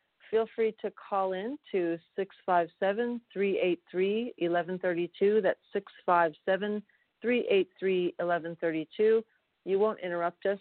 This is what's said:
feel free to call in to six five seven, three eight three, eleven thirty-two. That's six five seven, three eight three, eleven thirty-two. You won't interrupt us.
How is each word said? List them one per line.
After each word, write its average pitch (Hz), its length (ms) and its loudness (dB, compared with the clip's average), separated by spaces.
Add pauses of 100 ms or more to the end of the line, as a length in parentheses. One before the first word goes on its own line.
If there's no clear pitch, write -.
(300)
feel 220 160 0 (100)
free 220 260 0
to 202 100 -6 (180)
call 190 240 0
in 220 240 -6 (140)
to 170 260 0 (180)
six 196 200 -6 (100)
five 175 240 2 (100)
seven, 233 400 -2 (140)
three 196 260 0
eight 180 200 0 (100)
three, 202 480 -2
eleven 175 400 -2
thirty-two. 180 640 0
That's 185 180 0 (140)
six 196 180 -6 (140)
five 170 280 4 (120)
seven, 208 380 -2 (380)
three 233 280 0
eight 190 200 2 (100)
three, 185 400 0
eleven 170 420 -2
thirty-two. 214 640 2 (420)
You 190 140 2
won't 214 220 0
interrupt 175 440 -4
us. 196 160 -2